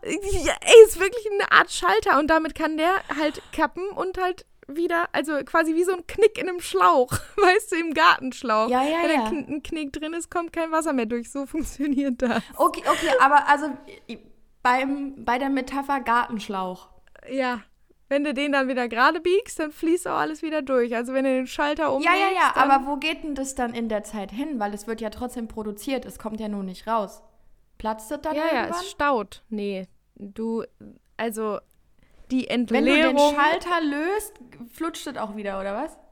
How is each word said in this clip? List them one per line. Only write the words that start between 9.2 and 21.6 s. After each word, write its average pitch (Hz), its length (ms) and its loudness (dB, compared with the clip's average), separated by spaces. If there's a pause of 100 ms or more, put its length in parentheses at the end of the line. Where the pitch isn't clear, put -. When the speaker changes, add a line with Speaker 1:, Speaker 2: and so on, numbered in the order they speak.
Speaker 2:
ein 214 40 -4 (160)
Kn-, 285 100 -6
ein 285 80 -8
Knick 302 300 -8
drin 311 200 -8
ist, 339 160 -10
kommt 339 240 -6
kein 330 180 -4
Wasser 320 220 -2
mehr 240 140 -2
durch. 233 240 -6
So 277 140 -6
<laughs> - 20 -18
funktioniert 277 720 -4
das. 233 220 0 (120)
Speaker 1:
Okay, 330 320 0
okay, 311 220 0 (100)
aber 277 280 6
also 285 240 2 (360)
i-, 226 120 -12 (420)
beim, 269 640 -2
bei 240 140 0
der 269 100 -2
Metapher 269 500 -2
Gartenschlauch. 214 920 -4 (380)
Speaker 2:
Ja. 247 340 -4 (460)
Wenn 285 160 0
du 294 120 -2
den 285 160 -2
dann 269 160 2
wieder 254 200 -2
gerade 254 320 2
biegst, 359 400 0
dann 311 120 -4
fließt 330 360 -2
auch - 100 -2
alles 302 260 -2
wieder 311 180 -4
durch. 247 340 0
Also 240 180 -4
wenn 262 120 0
du 269 60 2
den 262 160 -2
Schalter 302 360 -2